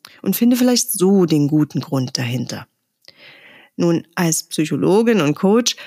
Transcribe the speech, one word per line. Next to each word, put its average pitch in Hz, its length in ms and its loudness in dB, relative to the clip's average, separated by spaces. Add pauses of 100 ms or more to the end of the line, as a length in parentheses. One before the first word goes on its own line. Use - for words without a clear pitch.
(200)
und 196 140 -2
finde 247 220 2
vielleicht 247 340 0
so 190 340 2
den 151 220 2
guten 151 320 0
Grund 127 380 -6
dahinter. 120 500 -8 (1080)
Nun, 170 380 0
als 170 280 -2
Psychologin 170 760 0
und 147 140 0
Coach 220 400 0 (120)